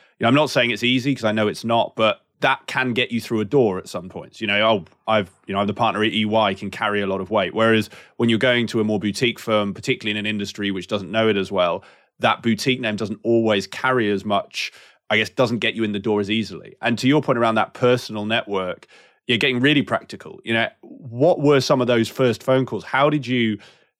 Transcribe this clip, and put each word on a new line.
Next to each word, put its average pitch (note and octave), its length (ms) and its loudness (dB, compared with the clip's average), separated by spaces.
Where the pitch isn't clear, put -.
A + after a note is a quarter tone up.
know, A2+ 40 4
I'm B2 60 6
not D3 160 4
saying A#2+ 200 2
it's A2 140 -4
easy B2+ 300 2
'cause A#2 100 -4
I G#2+ 80 2
know G#2+ 160 0
it's F2+ 160 -6
not, A#2 320 0
but A2 240 2
that C3+ 260 0
can B2+ 280 -2
get B2 160 -2
you A#2 100 -2
through A2 200 -2
a G#2+ 40 -2
door G#2+ 340 2
at - 100 -12
some F2+ 200 -10
points. - 320 -16
You A2 60 -4
know, G#2 160 0
"Oh, A2 220 2
I've, G#2+ 240 0
you G2 60 -8
know, G2 80 0
I'm G#2 60 0
the G2+ 80 -4
partner G#2+ 300 0
at A2+ 80 0
E A2 120 0
Y, G#2 300 2
can G2 160 -10
carry G#2 320 -2
a G2 40 -4
lot F#2+ 140 -2
of F#2+ 100 -10
weight." G2 240 0
Whereas A2 360 2
when A#2+ 100 2
you're A2+ 100 2
going A#2+ 300 2
to A#2 120 -2
a G#2+ 40 0
more G#2+ 160 -2
boutique A2 400 -2
firm, G#2 340 0
particularly G#2+ 380 -4
in G#2 120 -4
an G#2+ 60 -4
industry G2+ 400 -4
which F#2+ 160 -6
doesn't G2 240 -6
know A2 180 2
it G#2 80 2
as F#2+ 140 -2
well, F2 320 0
that A2+ 200 2
boutique A#2+ 400 0
name G#2+ 160 -4
doesn't G#2 280 -6
always A2 420 2
carry B2 440 0
as G2+ 140 -2
much, - 460 -4
I G#2+ 80 2
guess, G#2+ 100 0
doesn't A#2+ 300 0
get A2+ 160 -2
you A2 80 -4
in G#2 100 -2
the G2+ 60 -6
door G#2 220 0
as G2+ 100 -4
easily. G2+ 500 -6
And A#2 200 -2
to B2+ 80 2
your D3+ 120 6
point C3+ 160 0
around A2+ 200 2
that - 180 0
personal B2 500 0
network, G2+ 600 -4
you're A#2+ 120 0
getting B2+ 220 0
really C#3+ 220 4
practical. - 600 -8
You A2+ 120 -4
know, A2+ 140 0
what C#3+ 600 0
were C#3+ 200 6
some C3 220 2
of A#2 40 0
those A#2 220 2
first B2 340 0
phone C3 220 2
calls? G#2+ 200 -8
How C#3 260 2
did D3 160 -2
you A#2 320 0